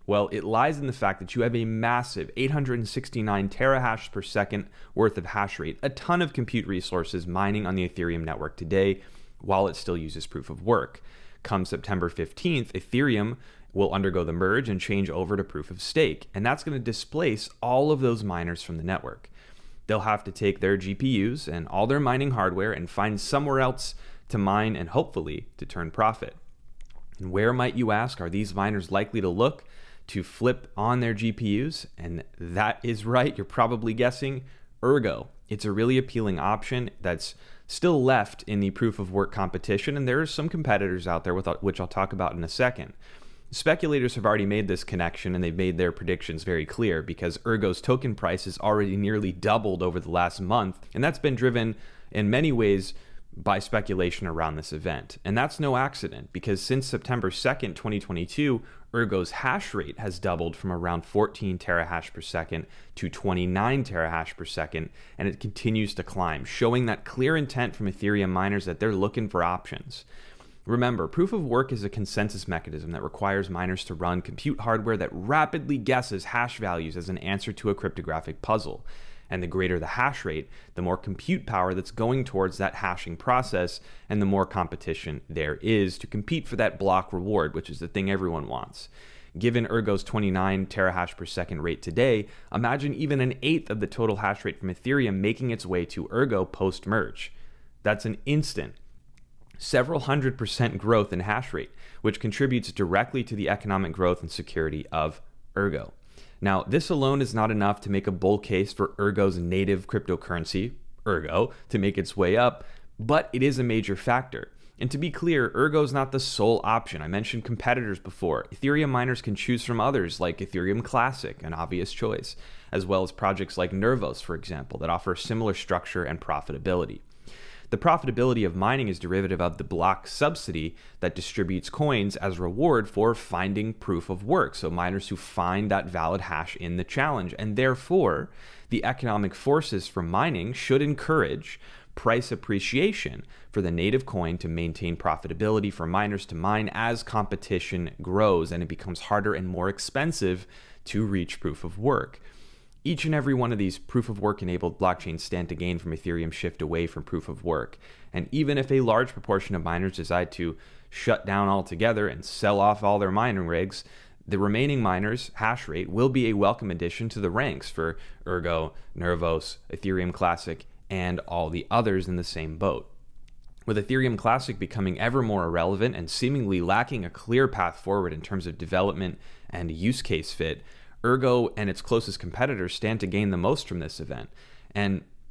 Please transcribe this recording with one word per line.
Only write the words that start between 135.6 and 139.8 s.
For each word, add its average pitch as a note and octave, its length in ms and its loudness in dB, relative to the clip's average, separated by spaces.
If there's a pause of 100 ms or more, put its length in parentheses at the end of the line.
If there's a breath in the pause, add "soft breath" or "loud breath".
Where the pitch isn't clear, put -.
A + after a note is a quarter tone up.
that G2 160 2
valid F2 340 0
hash E2 360 -4
in F2 200 -4
the F2+ 80 0
challenge. C3 520 0
And G#2 200 -4
therefore, C3 720 4 (380 loud breath)
the - 160 0
economic G#2 500 0
forces C3+ 540 2